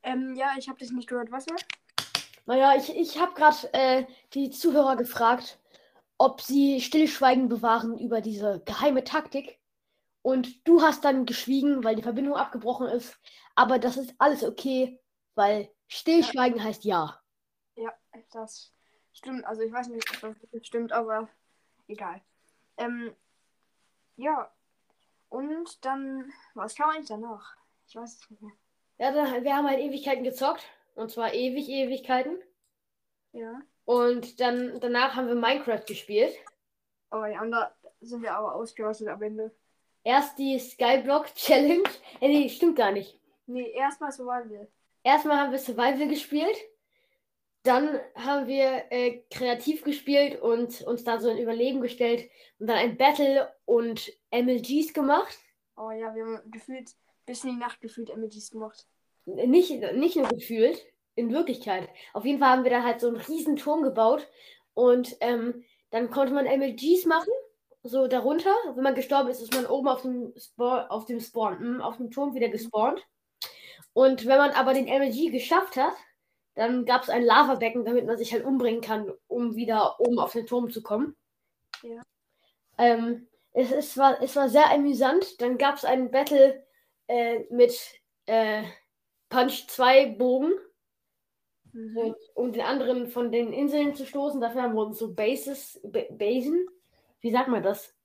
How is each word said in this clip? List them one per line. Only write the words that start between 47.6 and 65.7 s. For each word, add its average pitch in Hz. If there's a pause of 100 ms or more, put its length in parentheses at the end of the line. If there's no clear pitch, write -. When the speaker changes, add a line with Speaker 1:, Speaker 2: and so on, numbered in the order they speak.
Speaker 2:
Dann 269 (160)
haben 262
wir, 262
äh, 240
kreativ 254
gespielt 285
und 233
uns 240
da 226
so 233
ein 226
Überleben 240
gestellt. 233 (300)
Und 226
dann 226
ein 233
Battle 277 (120)
und 233 (180)
M 247
L 247
Gs 294
gemacht. 302 (380)
Speaker 1:
Oh 220
ja, 220
wir 220
haben 220
gefühlt, 254 (340)
bis 247
in 262
die 247
Nacht 240
gefühlt 233
M 220
L 220
Gs 214
gemacht. 220 (380)
Speaker 2:
Nicht, 254 (220)
nicht 302
nur 277
gefühlt, 240 (300)
in 226
Wirklichkeit. 220 (240)
Auf 214
jeden 285
Fall 262
haben 254
wir 247
da 240
halt 233
so 240
einen 233
riesen 311
Turm 302
gebaut. 254 (460)
Und, 247
ähm, 240 (240)